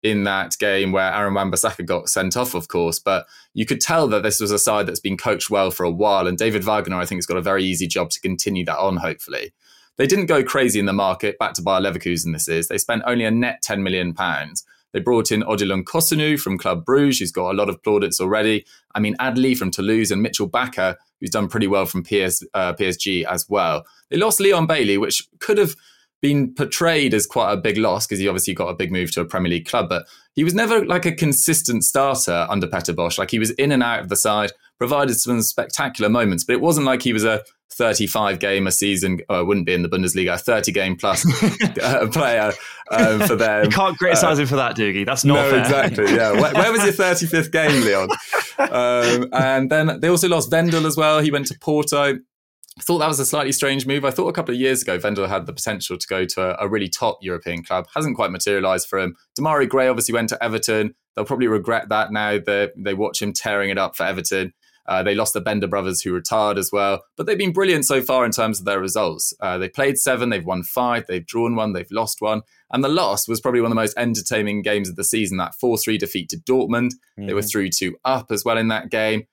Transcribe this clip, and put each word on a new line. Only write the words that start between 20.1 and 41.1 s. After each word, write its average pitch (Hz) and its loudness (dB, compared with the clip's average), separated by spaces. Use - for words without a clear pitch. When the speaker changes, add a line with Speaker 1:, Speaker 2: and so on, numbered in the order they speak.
Speaker 1:
Mitchell 104 -2
Bakker, 120 -2
who's 90 -6
done 104 0
pretty 101 0
well 95 2
from 90 -4
P 98 0
S, 90 -2
uh, 92 0
P 95 -2
S 90 -2
G 90 -2
as 87 -4
well. 85 0
They 147 -2
lost 208 2
Leon 190 4
Bailey, 123 2
which - -2
could 208 2
have 190 2
been 143 2
portrayed 151 2
as 104 2
quite 107 0
a 101 0
big 101 0
loss 107 0
'cause 101 -4
he 95 0
obviously 92 -2
got 87 -2
a 90 -4
big 90 -4
move 90 -2
to - -2
a 85 0
Premier 90 0
League 87 -2
club, 104 -2
but 87 -4
he 147 0
was 170 2
never, 220 2
like, 175 0
a 170 2
consistent 156 0
starter 135 2
under 98 0
Peter 87 -2
Bosz. 85 -2
Like, 95 -2
he 113 0
was 110 0
in 143 0
and 127 4
out 117 0
of 92 -8
the 101 0
side, 104 2
provided 131 2
some 120 0
spectacular 120 -2
moments, 107 2
but 120 2
it 101 2
wasn't 151 2
like 127 2
he 123 2
was 107 0
a 110 2
thirty-five 101 0
game 98 0
a 90 0
season, 92 0
oh, 90 0
it 87 0
wouldn't 98 2
be 92 0
in 87 0
the 85 -2
Bundesliga, 90 0
a - -4
thirty 110 0
game 95 0
plus, 95 0